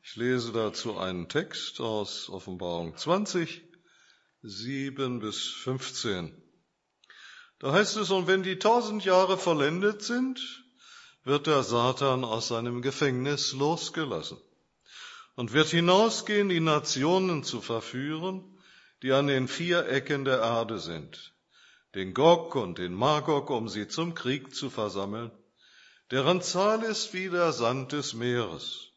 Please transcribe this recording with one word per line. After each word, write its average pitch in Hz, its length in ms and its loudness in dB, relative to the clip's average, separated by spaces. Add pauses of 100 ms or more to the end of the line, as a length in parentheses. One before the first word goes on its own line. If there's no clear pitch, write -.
Ich - 140 -18
lese 117 360 0
dazu 107 460 -2
einen 90 320 -4
Text - 500 -4
aus 107 480 -4
Offenbarung 87 720 -6
zwanzig, 175 640 -2 (800)
sieben 127 800 -6
bis 107 200 -6
fünfzehn. 107 960 -6 (1200)
Da 135 120 0
heißt 208 240 4
es, 190 140 -2
„Und 185 160 2
wenn 190 160 4
die 185 160 -4
tausend 214 480 2
Jahre 185 320 6
vollendet 175 640 2
sind, 254 640 -4 (580)
wird 143 220 2
der 147 160 6
Satan 127 640 2
aus 113 240 -2
seinem 120 340 -2
Gefängnis 135 720 0
losgelassen 143 840 -2 (1000)
und 117 200 -6
wird 156 140 6
hinausgehen, 202 800 4
die 170 100 2
Nationen 156 840 2
zu 113 200 -6
verführen, 156 960 -6 (440)
die 131 100 2
an 143 160 6
den 131 200 2
vier 175 400 0
Ecken 139 380 0
der 127 140 4
Erde 113 380 0
sind, 80 540 -12 (640)
den 95 180 -6
Gog 165 420 4
und 95 220 -2
den 90 160 -6
Magog, 143 560 2
um 113 180 0
sie 101 220 -6
zum 165 260 -4
Krieg 135 400 -6
zu 135 140 -6
versammeln, 107 640 -6 (800)
deren 147 320 2
Zahl 208 400 0
ist 214 320 -6
wie 185 160 -4
der 170 240 2
Sand 127 380 0
des 147 200 -4
Meeres. 113 840 -4